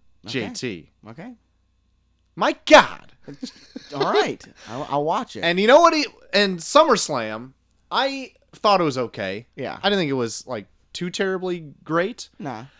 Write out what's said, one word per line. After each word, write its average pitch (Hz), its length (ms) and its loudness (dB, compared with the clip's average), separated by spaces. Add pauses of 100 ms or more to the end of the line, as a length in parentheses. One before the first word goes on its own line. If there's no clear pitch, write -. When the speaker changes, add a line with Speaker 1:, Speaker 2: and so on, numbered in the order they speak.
(260)
Speaker 1:
Okay. 208 220 -6
Speaker 2:
J - 60 -10
T. 95 360 -10 (180)
Speaker 1:
Okay. 175 260 -16 (1000)
Speaker 2:
My 240 200 0 (100)
God. - 460 4 (140)
Speaker 1:
<laughs> - 680 -16
All 190 180 -2
right. 320 280 0 (280)
I'll, 127 200 -8
I'll 147 160 -2
watch - 300 -4
it. - 80 -10
Speaker 2:
And 170 160 0
you 208 80 2
know 277 140 10
what? 330 120 8
He, 294 140 0 (260)
and 190 280 2
SummerSlam, 131 920 2 (400)
I 262 420 -4 (200)
thought 202 280 2
it 170 40 2
was 131 140 0
okay. 107 480 -6 (100)
Speaker 1:
Yeah. 110 260 -8
Speaker 2:
I 196 80 0
didn't 202 120 0
think 147 80 -2
it 139 40 0
was, 117 320 -4
like, 110 200 -10 (260)
too 175 180 -8
terribly 180 640 -6 (100)
great. 175 460 -4 (100)
Speaker 1:
Nah. 127 280 -12 (140)